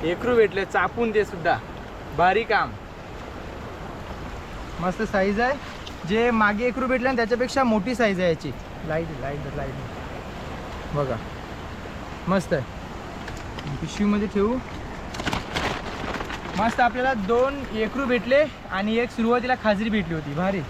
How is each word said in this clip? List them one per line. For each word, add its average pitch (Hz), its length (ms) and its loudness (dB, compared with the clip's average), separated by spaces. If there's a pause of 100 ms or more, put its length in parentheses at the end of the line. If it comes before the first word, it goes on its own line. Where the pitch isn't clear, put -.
एकरू 233 280 2
भेटले 196 300 6
चापून, 208 480 0
ते 208 120 4
सुद्धा 165 320 0 (600)
भारी 190 260 6
काम. 185 280 2 (2000)
मस्त 180 200 0 (100)
साईज 202 280 4
आहे. 254 140 4 (540)
जे 226 240 4
मागे 214 360 4
एकरू 254 200 0
भेटले 254 220 4
ना, 269 60 2
त्याच्यापेक्षा 240 480 2
मोठी 226 320 4
साईज 202 240 4
आहे 180 100 4
याची. 151 220 0 (360)
लाईट, 160 200 -2 (140)
लाईट, 143 360 -6
लाईट. 135 160 -4 (1200)
बघा, 135 200 0 (1120)
मस्त 185 260 2
आहे. 135 100 2 (1160)
पिशवीमध्ये 208 520 0
ठेवू. 208 220 4 (2000)
मस्त, 226 200 2
आपल्याला 254 340 4 (140)
दोन 262 340 4 (140)
एकरू 220 300 0
भेटले 247 380 6 (280)
आणि 208 260 2
एक 240 140 2
सुरुवातीला 240 520 4
खाजरी 220 260 4
भेटली 185 240 2
होती. 143 200 -4
भारी. 185 260 2 (100)